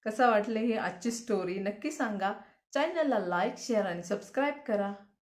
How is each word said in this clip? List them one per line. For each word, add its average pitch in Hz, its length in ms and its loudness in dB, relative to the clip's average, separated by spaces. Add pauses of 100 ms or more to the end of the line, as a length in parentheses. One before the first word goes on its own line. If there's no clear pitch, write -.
कसं 233 240 4
वाटलं 220 300 2
ही 233 140 2
आजची 240 380 -2
स्टोरी, 190 480 -2
नक्की 208 320 -4
सांगा. 208 420 -2 (400)
चॅनलला 302 460 2
लाईक, 175 380 0
शेअर 214 280 2
आणि 175 180 -4
सबस्क्राईब 269 520 -2 (120)
करा. 202 240 0 (300)